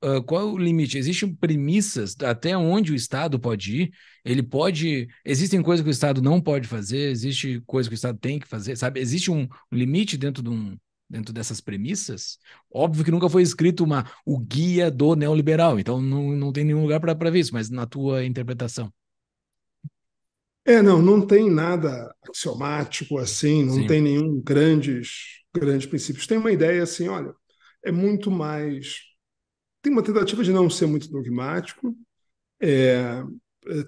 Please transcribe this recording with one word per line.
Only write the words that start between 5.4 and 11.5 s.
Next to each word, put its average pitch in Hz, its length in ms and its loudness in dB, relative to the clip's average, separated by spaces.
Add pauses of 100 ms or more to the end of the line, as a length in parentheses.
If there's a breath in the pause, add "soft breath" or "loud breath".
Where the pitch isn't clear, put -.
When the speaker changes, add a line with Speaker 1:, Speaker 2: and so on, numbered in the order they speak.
Speaker 1:
coisas 165 200 2
que 151 60 0
o 156 40 2
Estado 135 280 0
não 156 220 4
pode 139 260 -2
fazer, 117 400 -4
existe 127 580 -4
coisa 127 220 -2
que 113 60 -8
o - 20 -8
Estado 117 220 -4
tem 135 200 -4
que 139 80 -12
fazer, 117 300 -10
sabe? 131 240 -4
Existe 156 300 -2
um 147 180 -2 (240 loud breath)
limite 143 460 0
dentro 135 240 -4
de 117 80 -6
um, 107 260 -6 (380)
dentro 110 180 -10
dessas 113 280 -8